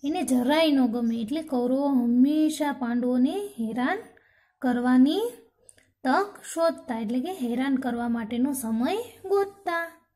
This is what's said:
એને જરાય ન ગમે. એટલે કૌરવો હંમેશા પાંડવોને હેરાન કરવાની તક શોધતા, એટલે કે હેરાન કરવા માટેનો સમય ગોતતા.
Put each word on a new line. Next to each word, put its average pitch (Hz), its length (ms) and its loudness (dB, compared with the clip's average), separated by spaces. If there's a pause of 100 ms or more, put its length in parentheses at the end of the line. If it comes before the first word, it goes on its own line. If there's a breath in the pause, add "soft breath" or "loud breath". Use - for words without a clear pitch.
એને 320 180 -2
જરાય 277 480 2
ન 269 160 4
ગમે. 226 300 -2
એટલે 247 260 -4
કૌરવો 262 460 0
હંમેશા 277 840 2
પાંડવોને 247 760 0 (100)
હેરાન 247 380 -2 (640 soft breath)
કરવાની 254 600 4 (840 soft breath)
તક 349 380 0 (120)
શોધતા, 330 440 -2
એટલે 233 220 -4
કે 349 120 -6
હેરાન 262 440 -2
કરવા 240 320 -4
માટેનો 233 440 -2
સમય 240 440 -2 (320)
ગોતતા. 359 880 -4